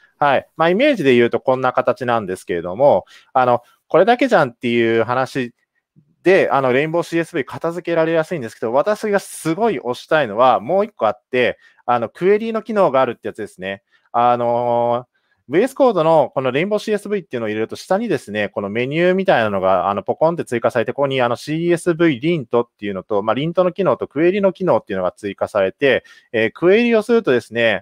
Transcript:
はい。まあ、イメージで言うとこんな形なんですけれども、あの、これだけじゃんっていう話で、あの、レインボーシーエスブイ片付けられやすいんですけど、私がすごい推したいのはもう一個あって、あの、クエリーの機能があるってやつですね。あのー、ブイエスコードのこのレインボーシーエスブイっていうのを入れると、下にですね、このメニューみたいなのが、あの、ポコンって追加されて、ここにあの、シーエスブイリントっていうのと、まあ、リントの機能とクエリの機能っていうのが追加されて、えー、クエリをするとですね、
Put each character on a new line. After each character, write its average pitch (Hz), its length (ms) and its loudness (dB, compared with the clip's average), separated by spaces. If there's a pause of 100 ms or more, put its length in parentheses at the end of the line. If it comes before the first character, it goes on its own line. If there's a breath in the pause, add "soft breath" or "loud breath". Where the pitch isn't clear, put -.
(200 soft breath)
は 143 180 2
い。 - 180 -4
ま 160 120 0
あ、 - 20 4
イ 180 60 2
メ 277 160 2
ー 277 40 0
ジ 190 80 -6
で 135 120 4
言 120 100 6
う 117 40 0
と 113 120 -4
こ 131 160 0
ん - 20 -6
な 127 140 -2
形 127 320 -2
な 117 160 0
ん 104 40 -8
で 90 120 -6
す - 80 -18
け 98 80 -6
れ 85 80 -4
ど 90 160 -8
も、 123 260 4 (300 soft breath)
あ 131 120 2
の、 123 160 2 (280 soft breath)
こ 160 80 2
れ 180 80 6
だ 233 100 4
け 254 140 0
じ 220 80 2
ゃ 156 80 4
ん 120 60 -6
っ - 20 -20
て - 160 -6
い 113 300 2
う 113 40 2
話 123 500 -4 (680)
で、 175 280 4
あ 139 100 2
の、 127 120 2
レ 135 100 2
イ - 20 -2
ン 160 60 -6
ボ 165 120 -2
ー - 0 -
シ 165 120 -8
ー 170 60 0
エ - 20 -2
ス 160 80 -10
ブ 170 80 -4
イ 127 60 -4
片 160 260 -8
付 170 200 -8
け 165 40 0
ら 160 80 2
れ 160 80 0
や 160 140 0
す 185 100 -8
い 160 40 -6
ん - 20 -8
で 113 80 -8
す - 60 -20
け - 100 -8
ど、 113 80 -2
私 208 360 0
が 196 100 2
す - 360 -6
ご 220 160 0
い 127 80 -4
推 120 140 -6
し - 140 -12
た 156 140 2
い 127 60 0
の 101 80 -6
は 120 240 4
も 147 200 -2
う 196 60 0
一 - 40 -14
個 - 180 -2
あ 107 40 2
っ - 100 -8 (100)
て、 120 260 2 (280 soft breath)
あ 120 140 2
の、 117 100 -6
ク - 180 -4
エ 208 100 4
リ 226 120 -4
ー - 20 -6
の 220 120 -4
機 233 100 -10
能 190 180 2
が 131 80 2
あ 131 60 4
る 120 60 -4
っ 107 40 -6
て - 140 -10
や 98 40 -10
つ - 40 -14
で 104 100 -8
す - 140 -18
ね。 98 200 -8 (300)
あ 123 240 2
の 120 720 0
ー、 - 120 -20 (320)
ブ 143 100 0
イ - 20 2
エ 254 80 0
ス - 60 -18
コ 262 160 4
ー - 20 0
ド 170 100 2
の 156 320 4
こ 139 60 -2
の 131 100 0
レ 131 80 0
イ 165 60 0
ン 202 40 -6
ボ 214 60 -2
ー 208 40 -2
シ 214 120 -6
ー 208 40 0
エ - 20 -2
ス 202 100 -8
ブ 208 80 -4
イ 196 60 -4
っ - 20 -16
て - 140 -10
い - 20 -4
う - 0 -
の 113 60 -6
を - 20 -4
入 107 80 -4
れ 110 60 -2
る 110 80 -2
と、 104 80 -12
下 - 200 -2
に 233 120 -4
で 160 80 0
す 101 160 -10
ね、 104 160 -2
こ - 100 -8
の 101 100 -6
メ 120 160 -4
ニ 139 120 -6
ュ 175 140 2
ー 185 40 0
み 190 80 -2
た 165 160 2
い 113 40 2
な 110 60 0
の 98 120 -2
が、 95 280 2
あ 101 40 0
の、 101 100 -4
ポ - 140 -4
コ 156 120 2
ン 170 40 -4
っ - 20 -6
て 135 80 -6
追 117 160 -4
加 113 120 0
さ 123 80 0
れ 110 40 0
て、 117 80 -4
こ 139 120 -2
こ 139 40 0
に 135 140 -2
あ 120 80 2
の、 120 80 -4
シ 151 180 -8
ー 170 180 0
エ 170 40 0
ス 175 180 -2
ブ 165 160 2
イ 120 80 -4
リ 165 180 -2
ン 131 80 -8
ト 120 180 0
っ - 140 -8
て 104 80 -12
い 101 60 -6
う - 20 -6
の 92 80 -8
と、 101 220 -2
ま 110 80 -2
あ、 - 20 2
リ 131 120 -2
ン 170 80 -6
ト - 100 2
の 185 80 0
機 190 140 -4
能 139 100 2
と 196 140 -8
ク 151 160 -2
エ 180 80 2
リ 202 80 -2
の 190 100 2
機 185 140 -8
能 131 140 2
っ - 40 -14
て - 80 -12
い 98 60 -4
う - 0 -
の 92 80 -2
が 90 80 -2
追 98 240 -8
加 101 100 -4
さ 101 140 0
れ 95 100 0
て、 123 320 0 (300 soft breath)
え 113 140 0
ー、 104 40 -2
ク 175 220 2
エ 226 100 4
リ 233 120 0
を 214 60 2
す 240 120 0
る 233 100 2
と 151 80 0
で 123 80 4
す - 140 -16
ね、 110 280 0